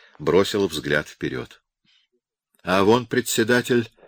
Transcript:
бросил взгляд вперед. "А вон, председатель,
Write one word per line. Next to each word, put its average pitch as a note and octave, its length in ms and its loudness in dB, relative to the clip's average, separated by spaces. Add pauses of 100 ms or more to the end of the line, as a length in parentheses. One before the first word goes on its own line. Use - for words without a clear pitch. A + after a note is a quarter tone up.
(180)
бросил F#2+ 480 0
взгляд D2 420 -4
вперед. - 520 -10 (1040)
"А F#2 200 2
вон, A#2 240 4
председатель, A#2+ 840 0 (180)